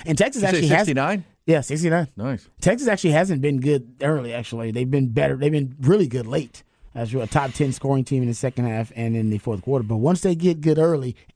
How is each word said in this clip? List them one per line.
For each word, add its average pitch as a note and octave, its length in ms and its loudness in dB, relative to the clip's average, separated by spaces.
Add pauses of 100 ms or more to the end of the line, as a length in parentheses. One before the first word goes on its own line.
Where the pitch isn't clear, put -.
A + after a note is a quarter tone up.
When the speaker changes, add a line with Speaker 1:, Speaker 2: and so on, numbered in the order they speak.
Speaker 1:
And D#3+ 140 0
Texas B3+ 240 2
Speaker 2:
Did G3 60 2
you F#3 40 2
say F3 60 2
Speaker 1:
actually D#3+ 100 2
has D#3 120 4
Speaker 2:
sixty-nine? E3 440 0 (220)
Speaker 1:
Yeah, D#3+ 160 4
sixty-nine. D#3+ 540 0
Speaker 2:
Nice. A#2 320 -6 (120)
Speaker 1:
Texas A#3+ 280 2
actually F#3+ 240 2
hasn't E3 300 2
been C#3+ 180 0
good C3 420 0
early, C#3 320 -2
actually. A#2 360 -6
They've B2+ 200 -2
been C3+ 180 2
better. C#3 280 0
They've D3+ 160 0
been C#3 280 -2
really E3+ 260 4
good A#2+ 200 -4
late. C3 360 -6 (320)
As A2+ 180 -6
a B2 140 -4
top C#3 260 0
ten C#3 200 0
scoring C3+ 320 0
team C3 180 -2
in A#2+ 60 0
the A#2 60 -2
second B2 320 -2
half A2+ 280 -4
and A2+ 220 -2
in A2 140 0
the G#2 80 0
fourth G#2 240 -6
quarter. C3 200 0
But A2 140 -2
once D3+ 240 2
they F#3 160 0
get E3+ 240 0
good D#3 180 2
early D#3 380 2 (200)